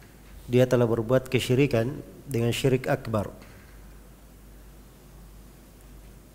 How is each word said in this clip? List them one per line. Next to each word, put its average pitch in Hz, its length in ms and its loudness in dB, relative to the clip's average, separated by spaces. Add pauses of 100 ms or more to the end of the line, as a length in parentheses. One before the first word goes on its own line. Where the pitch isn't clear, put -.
(480)
dia 123 160 4
telah 120 240 2
berbuat 113 400 0
kesyirikan 123 640 0 (320)
dengan 117 320 -2
syirik 131 320 0
akbar. 110 400 -2 (3000)